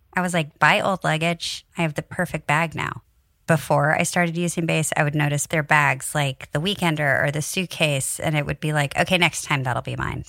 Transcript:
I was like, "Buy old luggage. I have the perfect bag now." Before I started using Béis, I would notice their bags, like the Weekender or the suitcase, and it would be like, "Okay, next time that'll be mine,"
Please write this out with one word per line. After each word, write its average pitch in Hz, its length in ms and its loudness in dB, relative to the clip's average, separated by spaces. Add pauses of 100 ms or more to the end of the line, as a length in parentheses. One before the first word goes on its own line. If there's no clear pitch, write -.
(140)
I 185 80 0
was 175 120 -2
like, 156 240 -2
"Buy 175 220 6
old 196 240 -2
luggage. 160 600 -2 (140)
I 175 40 0
have 156 120 -2
the 156 80 -4
perfect - 460 -6
bag 156 260 0
now." - 280 -6 (440)
Before 151 500 2
I 170 80 2
started 170 340 0
using 170 280 -2
Béis, 160 300 0
I 156 80 2
would 147 100 0
notice 147 320 0
their 160 160 0
bags, 143 520 2
like 139 380 -4
the 147 80 0
Weekender 156 600 0
or 147 80 0
the 151 120 -2
suitcase, 156 760 -2
and 156 160 -2
it 147 120 0
would 147 120 -6
be 151 140 -2
like, 147 260 -2
"Okay, 175 200 2
next 170 260 0
time 139 200 -2
that'll 127 180 -2
be 123 140 -8
mine," 131 320 -6